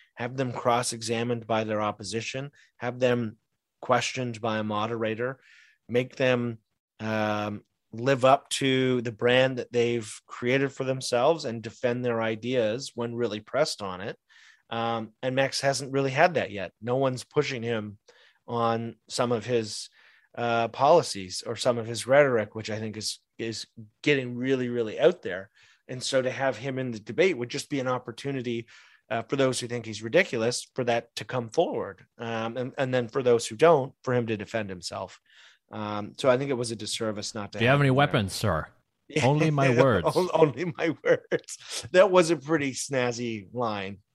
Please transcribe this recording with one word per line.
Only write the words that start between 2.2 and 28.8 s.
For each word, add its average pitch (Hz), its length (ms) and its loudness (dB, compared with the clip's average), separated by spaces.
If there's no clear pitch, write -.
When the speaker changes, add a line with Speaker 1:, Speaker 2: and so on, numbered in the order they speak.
Speaker 1:
have 123 220 -6
them 120 380 0
questioned 120 600 -2
by 110 160 -2
a 110 60 -2
moderator, 110 760 -4
make 123 280 -2
them, 123 420 2
um, 107 600 -2
live 123 320 2
up 131 240 6
to 131 540 2
the 120 80 -6
brand 123 460 4
that - 140 -6
they've 120 540 0
created 131 480 0
for - 100 -6
themselves 131 600 0
and 113 160 -6
defend 123 420 -2
their 117 200 0
ideas 113 720 -2
when 117 200 -4
really 110 240 -2
pressed 123 440 -2
on 92 180 -8
it. 117 160 -10
Um, 113 400 -4
and 131 140 -2
Max 135 260 0
hasn't 135 300 -2
really 135 180 0
had 160 240 4
that 101 160 -2
yet. 98 220 -8
No 120 140 -2
one's 131 280 0
pushing 135 380 -2
him 107 380 -4
on 117 480 0
some 123 220 -2
of 110 140 -2
his, 117 440 -4
uh, 117 340 0
policies 127 760 2
or 117 100 -6
some 120 220 0
of 113 80 -6
his 110 220 -8
rhetoric, 127 480 4
which 110 160 -8
I 107 80 -6
think 110 180 -8
is, - 220 -8
is 113 300 -8
getting 131 340 0
really, 127 340 0
really 117 300 -2
out 175 220 4
there. 95 300 -8
And 131 140 -10
so 131 220 0
to 123 80 -2
have 131 260 -2
him 131 220 -6
in 131 100 -4
the 110 100 -8
debate 147 380 0
would 120 120 -6
just 139 200 -8
be 143 100 -4
an 127 80 -4
opportunity, 123 800 -4